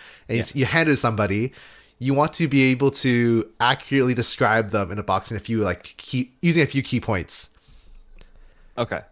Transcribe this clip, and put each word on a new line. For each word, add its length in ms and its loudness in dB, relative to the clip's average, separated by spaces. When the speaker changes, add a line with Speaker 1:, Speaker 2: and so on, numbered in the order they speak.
Speaker 1:
and 80 0
Speaker 2:
Yeah. 60 -2
Speaker 1:
you, 80 -4
you 40 2
hand 240 2
it 20 4
to 60 2
somebody, 560 -2
you 160 -2
want 200 0
to 140 0
be 240 4
able 200 2
to 580 2
accurately 540 0
describe 560 0
them 220 -2
in 80 -6
a 40 -6
box 280 -2
in 60 -6
a 20 -10
few, 220 -4
like, 360 -4
key, 420 -6
using 220 4
a 60 4
few 160 -2
key 160 -2
points. 500 -4
Speaker 2:
Okay. 240 -4